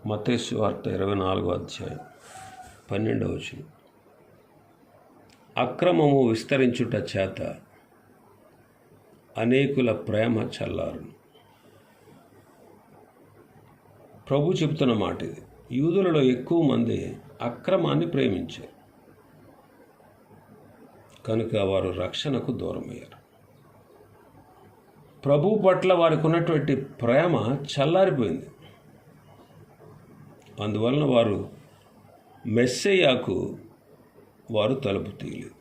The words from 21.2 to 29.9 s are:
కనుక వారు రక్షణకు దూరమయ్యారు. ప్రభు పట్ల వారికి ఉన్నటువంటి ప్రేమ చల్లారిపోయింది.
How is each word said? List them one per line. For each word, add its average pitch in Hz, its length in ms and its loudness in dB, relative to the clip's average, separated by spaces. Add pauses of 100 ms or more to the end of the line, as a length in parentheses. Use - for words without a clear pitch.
కనుక 110 340 -2
వారు 95 320 0
రక్షణకు 92 640 -4
దూరమయ్యారు. - 640 -10 (2000)
ప్రభు 180 460 2
పట్ల 185 260 4
వారికి 165 340 4
ఉన్నటువంటి 160 500 2
ప్రేమ 127 840 0
చల్లారిపోయింది. 143 840 2 (2250)